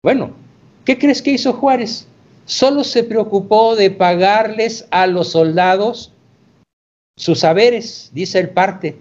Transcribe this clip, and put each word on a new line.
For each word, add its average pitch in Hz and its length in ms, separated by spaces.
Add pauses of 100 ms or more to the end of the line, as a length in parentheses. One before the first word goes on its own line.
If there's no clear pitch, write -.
Bueno, 214 280 (540)
¿qué 262 120
crees 285 240
que 285 100
hizo 262 220
Juárez? 254 540 (380)
Solo 277 380
se 233 200
preocupó 214 720
de 196 160
pagarles 214 1000
a 185 160
los 180 220
soldados 185 840 (1040)
sus - 260
haberes, 202 720
dice 180 260
el 175 100
parte. 185 520